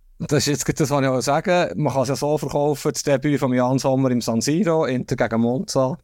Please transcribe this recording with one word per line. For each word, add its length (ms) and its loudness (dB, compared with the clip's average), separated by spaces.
Das 200 -2
ist 80 0
jetzt 180 -2
gerade 140 -2
das, 120 0
was 100 2
ich 60 2
auch 140 0
sagen. 600 0
Man 120 0
kann 100 0
es 60 0
ja 80 -2
so 220 0
verkaufen: 540 -2
das 120 -8
Debüt 340 2
von 160 0
Jan 240 2
Sommer 320 2
im 100 0
San 200 -2
Siro, 460 2
Inter 280 -4
gegen 280 0
Monza, 600 0